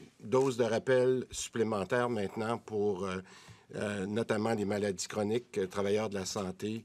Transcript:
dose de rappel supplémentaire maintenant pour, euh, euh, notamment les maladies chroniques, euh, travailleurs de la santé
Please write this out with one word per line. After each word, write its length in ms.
dose 360
de 80
rappel 680
supplémentaire 760
maintenant 480
pour, 480
euh, 140
euh, 300
notamment 480
les 100
maladies 420
chroniques, 520
euh, 80
travailleurs 420
de 60
la 100
santé 600